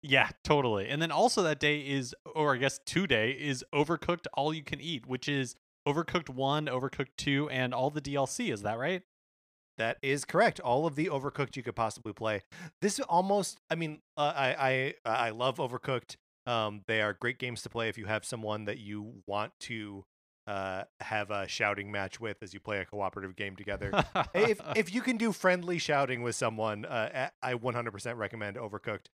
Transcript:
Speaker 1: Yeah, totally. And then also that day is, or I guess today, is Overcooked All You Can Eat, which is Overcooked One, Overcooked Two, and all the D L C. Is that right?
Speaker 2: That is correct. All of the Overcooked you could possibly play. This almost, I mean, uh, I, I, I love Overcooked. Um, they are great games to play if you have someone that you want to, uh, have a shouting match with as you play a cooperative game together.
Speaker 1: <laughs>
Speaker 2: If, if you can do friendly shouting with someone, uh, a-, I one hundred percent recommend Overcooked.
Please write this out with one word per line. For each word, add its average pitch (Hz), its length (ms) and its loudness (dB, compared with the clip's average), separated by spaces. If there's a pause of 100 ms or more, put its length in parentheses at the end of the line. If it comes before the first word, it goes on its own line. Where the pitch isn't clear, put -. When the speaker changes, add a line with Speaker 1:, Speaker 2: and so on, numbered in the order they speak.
Speaker 1:
Yeah, 135 260 6 (160)
totally. 117 440 4
And 147 140 0
then 165 80 0
also 196 320 4
that 156 160 4
day 147 220 4
is, 135 340 -2 (180)
or 147 220 4
I 123 40 0
guess 135 280 2
today, 127 460 4
is 135 320 -2 (100)
Overcooked 156 600 2
All 151 200 0
You 156 80 -6
Can 143 180 -8
Eat, 143 240 -6
which 127 240 -4
is 135 280 0 (320)
Overcooked 160 400 0
One, 139 380 0
Overcooked 127 520 -4
Two, 143 300 2
and 127 260 0
all 131 160 2
the 147 120 -4
D 139 120 -6
L 139 120 2
C. 226 240 -4
Is 104 120 -4
that 104 160 0
right? 180 240 -2 (760)
Speaker 2:
That 113 240 2
is 139 220 0
correct. 202 360 4
All 131 260 2
of 151 80 0
the 151 120 0
Overcooked 139 500 -2
you 123 80 -8
could 117 100 -4
possibly 110 380 -2
play. 107 300 -2 (380)
This 202 200 0
almost, 190 580 2 (100)
I 165 60 0
mean, 156 260 -4 (160)
uh, 147 200 2
I, 131 580 2 (100)
I, 117 60 0
I 117 200 2
love 123 260 0
Overcooked. 127 600 -4 (300)
Um, 107 400 0
they 110 160 2
are 104 160 0
great 123 200 -2
games 120 240 -6
to - 80 -10
play 113 180 -2
if 107 100 -6
you 107 60 -10
have 107 200 -2
someone 107 420 -4
that 107 120 -4
you 104 480 -10
want 104 340 -4
to, 104 440 -10 (420)
uh, 95 380 -4 (160)
have 107 320 -4
a 98 160 -2
shouting 104 420 0
match 101 300 -6
with 107 200 -6
as 95 140 -14
you 98 60 -12
play 104 180 -4
a 95 60 -2
cooperative 95 500 -6
game 98 220 -6
together. 98 340 -4 (240)
Speaker 1:
<laughs> - 180 0
Speaker 2:
If, 214 280 4 (160)
if 190 180 0
you 247 60 0
can 240 160 0
do 220 160 2
friendly 180 460 2
shouting 135 440 2
with 120 140 -2
someone, 110 480 0
uh, 123 460 -2 (120)
a-, 131 40 -4
I 127 80 0
one 120 200 -2
hundred 117 160 -2
percent 117 260 -6
recommend 104 400 -4
Overcooked. 104 500 -6 (120)